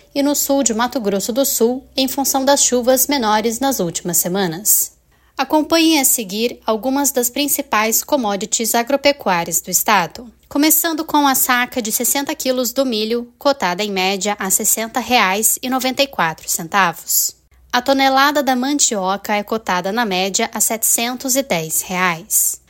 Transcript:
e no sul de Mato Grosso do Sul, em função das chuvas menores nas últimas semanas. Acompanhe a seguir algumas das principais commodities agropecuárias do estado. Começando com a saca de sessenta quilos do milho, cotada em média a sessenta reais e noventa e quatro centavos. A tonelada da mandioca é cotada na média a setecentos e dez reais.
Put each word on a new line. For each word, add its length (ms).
e 80
no 140
sul 260
de 100
Mato 280
Grosso 340
do 100
Sul, 400
em 100
função 380
das 180
chuvas 440
menores 520
nas 200
últimas 380
semanas. 760
Acompanhe 640
a 60
seguir 580
algumas 480
das 180
principais 720
commodities 720
agropecuárias 840
do 100
estado. 600
Começando 560
com 240
a 60
saca 480
de 100
sessenta 440
quilos 360
do 140
milho, 540
cotada 440
em 80
média 480
a 120
sessenta 480
reais 600
e 100
noventa 320
e 40
quatro 400
centavos. 880
A 80
tonelada 600
da 120
mandioca 800
é 60
cotada 500
na 140
média 480
a 80
setecentos 760
e 60
dez 400
reais. 880